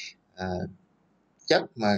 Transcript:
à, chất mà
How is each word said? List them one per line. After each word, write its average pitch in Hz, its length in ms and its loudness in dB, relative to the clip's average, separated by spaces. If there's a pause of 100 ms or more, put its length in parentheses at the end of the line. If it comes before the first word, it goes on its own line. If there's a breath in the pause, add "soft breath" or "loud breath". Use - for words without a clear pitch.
(340 loud breath)
à, 92 120 -8 (1000)
chất 175 160 4 (120)
mà 104 240 2